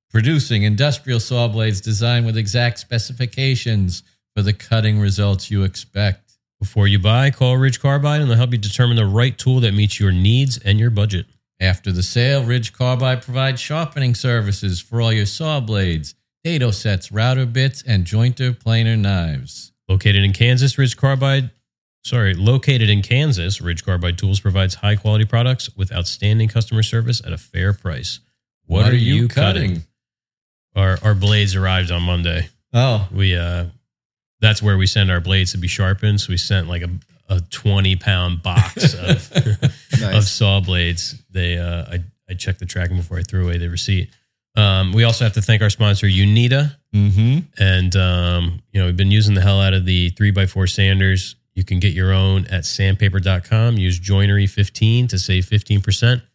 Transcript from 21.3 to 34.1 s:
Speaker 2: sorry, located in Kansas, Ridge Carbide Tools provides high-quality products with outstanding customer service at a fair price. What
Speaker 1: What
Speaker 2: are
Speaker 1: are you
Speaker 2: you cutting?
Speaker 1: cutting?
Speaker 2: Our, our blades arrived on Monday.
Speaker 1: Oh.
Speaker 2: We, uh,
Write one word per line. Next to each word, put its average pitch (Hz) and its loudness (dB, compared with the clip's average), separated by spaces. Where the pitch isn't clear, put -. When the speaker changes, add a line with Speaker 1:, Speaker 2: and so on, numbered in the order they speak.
Speaker 2:
sorry, 107 0
located 113 2
in 101 2
Kansas, 107 0
Ridge 85 -6
Carbide 87 -2
Tools 98 -2
provides 95 0
high-quality 107 0
products 120 -2
with 95 -4
outstanding 107 0
customer 110 -2
service 113 -2
at 90 -10
a 85 -8
fair 92 -2
price. 80 -8
What 90 2
Speaker 1:
What 110 6
Speaker 2:
are - 6
Speaker 1:
are - 4
you 117 2
Speaker 2:
you 117 2
cutting? 107 0
Speaker 1:
cutting? 85 -4
Speaker 2:
Our, 95 2
our 107 4
blades 101 2
arrived 92 0
on 87 -2
Monday. 85 -2
Speaker 1:
Oh. 120 0
Speaker 2:
We, 95 0
uh, 87 -4